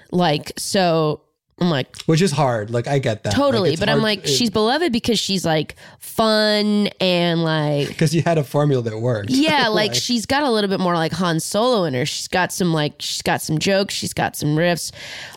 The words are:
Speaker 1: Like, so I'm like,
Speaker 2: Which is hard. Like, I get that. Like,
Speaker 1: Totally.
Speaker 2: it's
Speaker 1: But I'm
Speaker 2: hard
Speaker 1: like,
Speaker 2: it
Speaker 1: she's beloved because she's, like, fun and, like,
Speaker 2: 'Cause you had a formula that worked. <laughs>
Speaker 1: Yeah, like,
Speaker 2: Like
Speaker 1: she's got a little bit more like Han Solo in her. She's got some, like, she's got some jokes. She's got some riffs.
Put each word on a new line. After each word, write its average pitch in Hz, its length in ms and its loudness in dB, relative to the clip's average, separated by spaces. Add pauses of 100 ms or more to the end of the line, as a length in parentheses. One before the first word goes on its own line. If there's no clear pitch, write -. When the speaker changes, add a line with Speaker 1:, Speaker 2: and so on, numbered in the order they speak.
(120)
Speaker 1:
Like, 156 460 0
so 160 640 0 (360)
I'm 175 120 0
like, 143 180 0 (140)
Speaker 2:
Which 160 200 2
is 190 120 2
hard. 120 360 0
Like, 120 160 -2
I 143 140 0
get 113 240 -2
that. 107 60 -4
Like, 101 80 0
Speaker 1:
Totally. 240 340 2
Speaker 2:
it's 160 80 -4
Speaker 1:
But 202 80 0
I'm 220 120 2
Speaker 2:
hard 220 40 2
Speaker 1:
like, 214 220 0
Speaker 2:
it - 20 -4
Speaker 1:
she's 139 220 2
beloved 247 420 2
because 233 280 0
she's, 190 260 -2
like, 160 320 -2 (220)
fun 214 880 0 (120)
and, 175 460 2
like, 151 520 0
Speaker 2:
'Cause 156 160 2
you 165 100 2
had 170 140 2
a 151 60 2
formula 143 400 2
that 110 160 -4
worked. 113 300 -2
<laughs> 254 60 2 (100)
Speaker 1:
Yeah, 285 240 2
like, 214 220 0
Speaker 2:
Like - 40 -2
Speaker 1:
she's 233 300 -2
got 269 180 0
a 269 80 0
little 208 180 0
bit 185 120 0
more 175 140 2
like 160 180 0
Han 165 260 0
Solo 214 460 0
in 143 80 -2
her. 127 120 -2
She's - 220 -6
got 180 240 -2
some, 180 220 0
like, 151 260 -2
she's - 220 -8
got 175 200 -2
some 160 160 -4
jokes. 196 360 0
She's - 200 -6
got - 220 -4
some 147 220 -2
riffs. 170 340 0 (460)